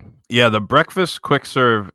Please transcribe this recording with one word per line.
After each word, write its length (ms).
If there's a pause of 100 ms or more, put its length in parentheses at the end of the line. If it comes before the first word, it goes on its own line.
(300)
Yeah, 180
the 120
breakfast 600
quick 240
serve 500